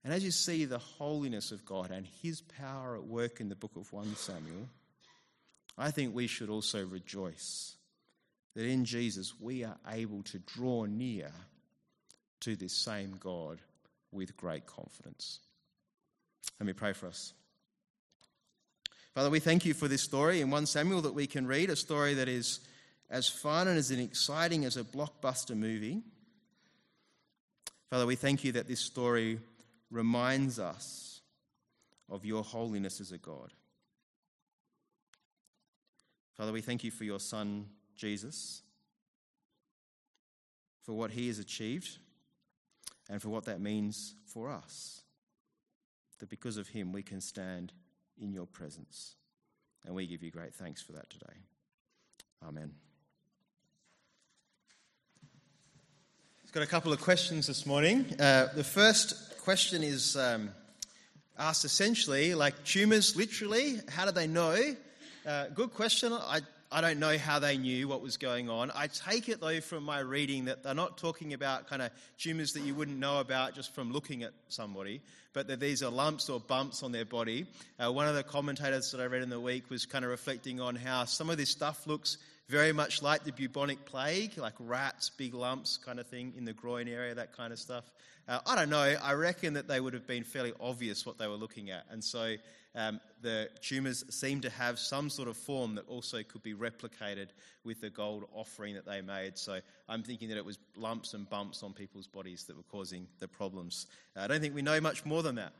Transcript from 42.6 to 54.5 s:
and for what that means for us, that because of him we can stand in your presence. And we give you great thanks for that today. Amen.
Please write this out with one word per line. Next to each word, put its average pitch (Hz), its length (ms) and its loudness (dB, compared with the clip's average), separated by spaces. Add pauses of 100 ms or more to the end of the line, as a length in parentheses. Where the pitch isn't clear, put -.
and 101 120 -6
for 107 80 -6
what 107 160 -4
that 98 160 -6
means 104 540 -2 (120)
for 117 240 -10
us, - 520 -12 (1160)
that 107 120 -14
because 110 260 -6
of 101 120 -8
him 95 240 -6
we 98 100 -6
can 98 180 -10
stand 90 520 -8 (460)
in 101 140 -8
your 90 140 -8
presence. - 680 -16 (720)
And 90 100 -10
we 92 120 -4
give 82 160 -10
you 82 80 -10
great 85 240 -14
thanks 87 260 -12
for - 120 -16
that - 180 -18
today. - 260 -20 (1120)
Amen. 76 260 -10 (3750)